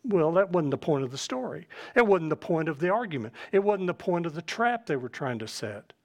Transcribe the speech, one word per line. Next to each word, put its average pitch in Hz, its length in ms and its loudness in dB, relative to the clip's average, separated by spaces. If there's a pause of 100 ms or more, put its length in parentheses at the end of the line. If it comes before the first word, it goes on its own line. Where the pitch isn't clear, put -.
Well, 170 280 4
that 190 160 4
wasn't 165 220 2
the 127 60 0
point 139 280 0
of 123 60 -8
the 139 60 -10
story. 180 500 -6 (280)
It 240 100 8
wasn't 175 240 4
the 151 60 2
point 160 320 -2
of 147 120 -4
the 175 100 0
argument. 170 440 -2 (200)
It 196 100 6
wasn't 196 240 2
the 175 60 0
point 170 320 -2
of 156 80 -4
the 165 80 -8
trap 233 440 -2
they 143 120 0
were 123 120 -6
trying 127 300 -4
to 110 80 -8
set. 104 460 -10 (120)